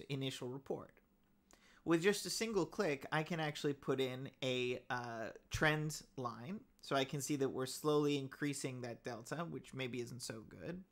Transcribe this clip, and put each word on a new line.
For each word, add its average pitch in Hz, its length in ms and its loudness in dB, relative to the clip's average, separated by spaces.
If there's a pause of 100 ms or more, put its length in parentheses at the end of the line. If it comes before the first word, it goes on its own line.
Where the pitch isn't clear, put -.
initial 135 420 -2
report. 139 420 -6 (920)
With 165 180 6
just 196 240 4
a 175 40 -4
single 208 360 2
click, 156 440 0
I 156 120 4
can 160 180 -2
actually 147 320 0
put 135 260 0
in 131 300 0 (140)
a, 123 460 2
uh, 120 420 -4 (200)
trend 151 520 2 (140)
line, 123 440 -6 (200)
so - 140 -2
I 135 100 6
can 139 180 -4
see 147 140 0
that 135 120 4
we're 131 180 -2
slowly 147 520 4
increasing 135 640 -4
that 120 200 -8
delta, 131 480 -6
which - 240 -10
maybe 127 260 -2
isn't 120 220 -6
so 113 200 -8
good. 104 500 -8